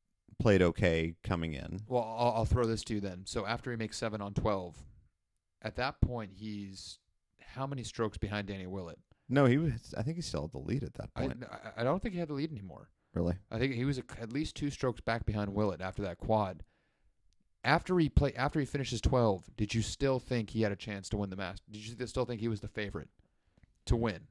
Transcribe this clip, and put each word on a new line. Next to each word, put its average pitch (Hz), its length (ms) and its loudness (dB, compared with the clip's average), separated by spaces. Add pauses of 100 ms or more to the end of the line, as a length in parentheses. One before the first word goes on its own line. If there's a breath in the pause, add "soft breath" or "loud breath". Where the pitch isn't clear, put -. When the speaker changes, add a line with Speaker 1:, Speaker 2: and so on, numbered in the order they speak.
(380)
Speaker 1:
played 98 240 8
okay 82 600 4
coming 85 320 -2
in. 85 320 -8
Speaker 2:
Well, 120 160 0
I'll, 113 340 2
I'll 113 80 2
throw 127 200 4
this 113 200 0
to 113 100 -4
you 104 60 0
then. 95 260 -6
So 110 200 -4
after 117 240 -4
he 120 60 -4
makes 110 220 -4
seven 107 240 -4
on 101 100 -6
twelve, 95 440 -2 (840)
at 110 160 -8
that 131 240 -2
point, 117 340 2
he's 101 640 -10 (420)
how - 260 -8
many 135 160 -6
strokes 110 340 -2
behind 104 320 -2
Danny 95 180 -6
Willett? 92 320 -8 (300)
Speaker 1:
No, 139 180 8
he 127 120 8
was, 143 400 -2
I - 40 0
think 156 140 -4
he 175 60 -6
still - 200 -2
had - 100 -6
the - 60 -8
lead 135 260 -2
at - 100 -10
that - 220 -10
Speaker 2:
I, - 60 -2
Speaker 1:
point. 127 280 -6
Speaker 2:
I, - 300 -10
I 117 40 0
don't 156 180 2
think 208 120 -4
he 175 60 -2
had 165 80 -4
the 147 60 -6
lead 147 180 -2
anymore. 98 360 -12 (260)
Speaker 1:
Really? 87 200 2 (160)
Speaker 2:
I 113 80 -4
think 131 160 0
he 117 100 0
was 135 140 0
a, 123 40 -4 (180)
at 113 120 -8
least 151 240 -4
two 143 140 -2
strokes 127 300 -2
back 117 260 -4
behind 104 260 0
Willett 101 280 2
after 95 220 -6
that 90 160 -6
quad. 101 440 0 (1000)
After 170 340 4
he 156 100 8
play, 139 260 6
after 139 260 2
he 135 60 2
finishes 123 340 -2
twelve, 110 440 4 (120)
did 107 180 0
you 113 80 2
still 131 380 0
think 117 300 -2
he 110 120 0
had 104 100 2
a 98 40 -4
chance 101 340 -8
to 110 60 0
win 101 140 0
the 92 60 -8
Masters? 98 340 -8
Did 107 180 -12
you 117 80 -12
th-, 117 120 -4
still 127 160 0
think 117 160 -4
he 113 80 0
was 107 120 0
the 107 80 -10
favorite 101 400 -6 (800)
to 123 100 6
win? 113 240 0 (100)